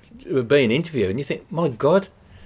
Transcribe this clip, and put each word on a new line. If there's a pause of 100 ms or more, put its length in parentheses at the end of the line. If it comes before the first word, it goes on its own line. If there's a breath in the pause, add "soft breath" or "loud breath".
(340)
uh,
being
interviewed
and
you
think,
"My
God, (380 soft breath)